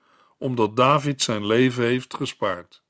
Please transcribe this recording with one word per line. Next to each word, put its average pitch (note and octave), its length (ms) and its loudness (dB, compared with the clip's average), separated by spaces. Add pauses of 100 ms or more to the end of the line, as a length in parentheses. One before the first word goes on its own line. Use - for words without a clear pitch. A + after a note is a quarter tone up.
(380)
omdat A#2 380 -2
David C3+ 460 2
zijn G#2 240 -2
leven B2 380 2
heeft B2 300 -2
gespaard. F#2+ 760 -8